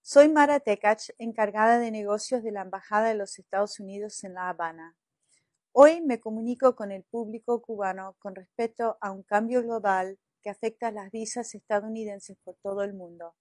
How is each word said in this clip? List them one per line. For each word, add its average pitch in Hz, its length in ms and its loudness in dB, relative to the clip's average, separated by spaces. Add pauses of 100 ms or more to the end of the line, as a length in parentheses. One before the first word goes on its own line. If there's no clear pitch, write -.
Soy 294 280 8
Mara 294 320 4
Tekach, 214 580 0
encargada 226 600 2
de 233 100 -4
negocios 214 540 -4
de 220 80 -6
la 202 100 -6
Embajada 202 460 -2
de 220 80 0
los 202 240 -8
Estados 208 400 -4
Unidos 202 420 -12
en 185 120 -14
La 185 140 -6
Habana. 165 460 -8 (760)
Hoy 311 300 8
me 254 180 0
comunico 240 560 0
con 202 160 -10
el 190 100 -12
público 233 600 -6
cubano 190 580 -6
con 190 160 -12
respecto 226 640 -6
a 202 100 -6
un 190 140 -14
cambio 226 360 2
global 196 600 -2 (200)
que 208 100 -10
afecta 226 420 -6
las 202 180 -14
visas 226 460 -10
estadounidenses 208 880 -6
por 185 180 -18
todo 202 220 -4
el 202 100 -8
mundo. 170 460 -16